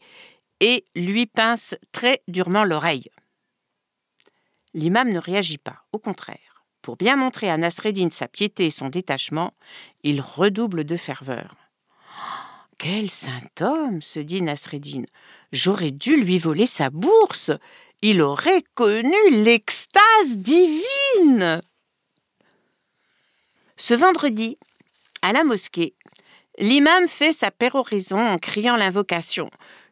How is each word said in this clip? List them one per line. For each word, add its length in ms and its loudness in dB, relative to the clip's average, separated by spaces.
et 240 2
lui 300 -2
pince 500 -2
très 360 -2
durement 340 0
l'oreille. 460 -2
L'imam 340 0
ne 100 -2
réagit 380 -4
pas, 260 -16
au 60 -8
contraire. 680 -14
Pour 160 -12
bien 180 0
montrer 320 -2
à 80 0
Nasreddin 540 -2
sa 180 -8
piété 380 -4
et 40 -2
son 200 -8
détachement, 640 -6
il 180 -2
redouble 640 -2
de 140 -6
ferveur. « 580 -12
Quel 320 -6
saint 300 -10
homme », 400 -2
se 180 -12
dit 220 -6
Nasreddin, « 600 -8
j'aurais 380 -2
dû 300 0
lui 160 2
voler 300 0
sa 240 -2
bourse, 600 2
il 180 4
aurait 440 2
connu 420 2
l'extase 1040 4
divine. » 1300 2
Ce 160 0
vendredi, 640 0
à 120 0
la 100 2
mosquée, 500 -2
l'imam 520 4
fait 260 0
sa 160 -4
péroraison 680 -2
en 200 0
criant 380 -2
l'invocation. 760 -2